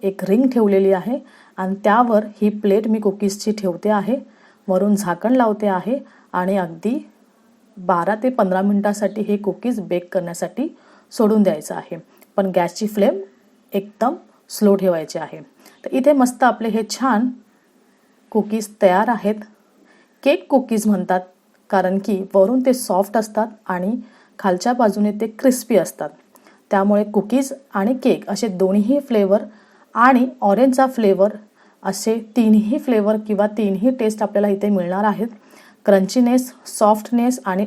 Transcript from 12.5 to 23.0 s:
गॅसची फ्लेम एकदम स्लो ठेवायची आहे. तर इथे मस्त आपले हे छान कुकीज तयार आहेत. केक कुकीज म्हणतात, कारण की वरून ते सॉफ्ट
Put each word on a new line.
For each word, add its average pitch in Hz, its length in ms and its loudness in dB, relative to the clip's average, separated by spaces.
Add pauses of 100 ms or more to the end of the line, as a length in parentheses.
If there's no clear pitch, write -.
गॅसची 180 320 -2
फ्लेम 214 320 0 (540)
एकदम 220 420 -4 (340)
स्लो 202 260 2
ठेवायची 175 440 -2
आहे. 156 200 -12 (460)
तर - 60 -8
इथे 269 220 4
मस्त 254 300 2
आपले 226 260 2
हे 220 200 -2
छान 254 400 0 (1000)
कुकीज 214 380 -4 (120)
तयार 202 280 4
आहेत. 214 260 -2 (880)
केक 302 260 0
कुकीज 220 380 0
म्हणतात, 185 340 0 (480)
कारण 185 280 0
की 196 240 -4 (140)
वरून 240 300 4
ते 254 80 4
सॉफ्ट 202 440 0